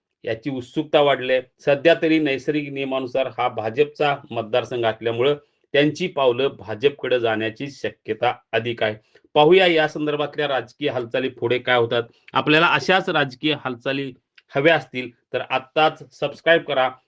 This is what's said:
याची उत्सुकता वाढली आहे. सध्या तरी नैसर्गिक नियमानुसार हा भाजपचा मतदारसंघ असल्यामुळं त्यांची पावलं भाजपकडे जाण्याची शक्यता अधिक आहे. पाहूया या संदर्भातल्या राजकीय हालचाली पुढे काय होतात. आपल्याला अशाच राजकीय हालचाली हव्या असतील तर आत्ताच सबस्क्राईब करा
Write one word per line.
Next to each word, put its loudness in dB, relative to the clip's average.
याची -6
उत्सुकता -2
वाढली 2
आहे. 2
सध्या 4
तरी 2
नैसर्गिक -4
नियमानुसार -4
हा 0
भाजपचा -2
मतदारसंघ -4
असल्यामुळं 0
त्यांची 0
पावलं 0
भाजपकडे -2
जाण्याची -4
शक्यता -4
अधिक -4
आहे. -2
पाहूया 8
या 2
संदर्भातल्या -4
राजकीय -4
हालचाली -4
पुढे -2
काय 0
होतात. 2
आपल्याला 4
अशाच 2
राजकीय -2
हालचाली -6
हव्या 4
असतील -6
तर -2
आत्ताच -2
सबस्क्राईब 0
करा 0